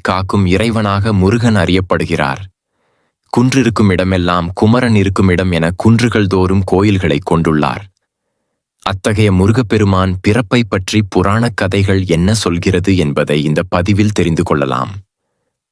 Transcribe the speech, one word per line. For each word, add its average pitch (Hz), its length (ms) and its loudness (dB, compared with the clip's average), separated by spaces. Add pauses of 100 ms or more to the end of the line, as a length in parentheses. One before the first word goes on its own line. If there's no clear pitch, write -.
காக்கும் 95 440 -2
இறைவனாக 104 680 0
முருகன் 107 440 2
அறியப்படுகிறார். 85 840 -2 (920)
குன்றிருக்கும் 117 560 2
இடமெல்லாம் 87 640 0
குமரன் 113 440 2
இருக்கும் 98 320 2
இடம் 92 220 0
என 82 240 -2
குன்றுகள் 110 520 2
தோறும் 95 360 0
கோயில்களை 92 580 0
கொண்டுள்ளார். 80 640 -2 (1000)
அத்தகைய 101 480 0
முருகப்பெருமான் 98 880 2
பிறப்பை 117 440 0
பற்றி 104 440 -2
புராணக் 104 500 0
கதைகள் 98 500 0
என்ன 90 280 0
சொல்கிறது 90 640 0
என்பதை 73 460 0
இந்த 76 200 0
பதிவில் 101 540 0
தெரிந்து 85 280 0
கொள்ளலாம். 64 460 -2 (800)